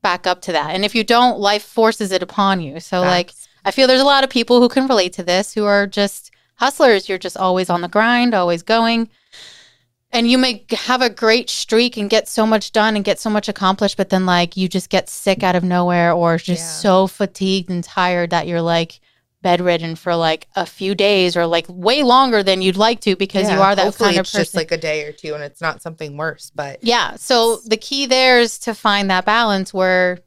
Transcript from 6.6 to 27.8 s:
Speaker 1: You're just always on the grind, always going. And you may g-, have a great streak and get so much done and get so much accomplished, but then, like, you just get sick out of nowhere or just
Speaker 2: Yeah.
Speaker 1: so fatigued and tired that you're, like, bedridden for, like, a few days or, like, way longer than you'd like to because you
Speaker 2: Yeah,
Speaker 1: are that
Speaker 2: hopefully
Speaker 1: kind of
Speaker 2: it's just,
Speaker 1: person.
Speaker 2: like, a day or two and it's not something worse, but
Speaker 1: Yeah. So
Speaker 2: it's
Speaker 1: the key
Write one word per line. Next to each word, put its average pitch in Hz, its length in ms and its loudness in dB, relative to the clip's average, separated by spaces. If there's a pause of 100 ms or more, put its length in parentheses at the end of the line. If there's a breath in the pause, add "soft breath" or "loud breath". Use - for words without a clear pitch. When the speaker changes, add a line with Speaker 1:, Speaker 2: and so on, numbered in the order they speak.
Speaker 1:
You're 185 100 -4
just - 180 -10
always 185 320 0
on 175 120 0
the 175 80 -6
grind, 240 440 2
always 175 300 0
going. 226 460 0 (1000 loud breath)
And 233 200 0
you 254 80 4
may 247 300 -2
g-, 226 80 -4
have 247 260 -2
a 240 80 2
great 226 400 0
streak 240 480 -2
and 202 100 -4
get 220 200 0
so 220 180 0
much 220 260 0
done 214 240 0
and 202 80 -2
get 196 160 -2
so - 80 -6
much 208 200 -2
accomplished, 196 500 -2
but 190 100 -2
then, 185 160 0
like, 175 320 0
you 185 100 -2
just 180 220 -4
get - 220 -2
sick - 320 -2
out 180 120 0
of 175 80 0
nowhere 175 500 2
or 165 260 0
just 175 240 -4
Speaker 2:
Yeah. - 60 -12 (120)
Speaker 1:
so 190 260 4
fatigued 190 640 -4
and 175 160 -6
tired 180 460 -2
that 165 160 -2
you're, 170 160 -2
like, 165 380 -2 (420)
bedridden 175 540 0
for, 170 200 -4
like, 160 400 -2
a 185 80 -2
few 196 300 -6
days 190 420 2
or, 170 100 0
like, 165 220 0
way 202 340 0
longer 247 400 4
than 190 200 0
you'd 185 160 0
like 220 240 2
to 190 140 0
because 196 340 -2
you 180 60 0
Speaker 2:
Yeah, 190 40 2
Speaker 1:
are 196 160 4
that 196 80 2
Speaker 2:
hopefully 226 240 0
Speaker 1:
kind 196 100 2
of 185 60 0
Speaker 2:
it's - 80 -10
just, 196 200 -2
Speaker 1:
person. 175 80 -4
Speaker 2:
like, 160 120 -4
a 165 60 -4
day 156 260 -4
or 151 80 -14
two 151 220 -12
and 147 100 -10
it's - 160 -16
not 160 220 -6
something 160 340 -12
worse, 156 380 -10
but 143 280 -10
Speaker 1:
Yeah. 226 340 0
So 233 380 0
Speaker 2:
it's 226 140 -12
Speaker 1:
the 214 80 0
key 277 300 -6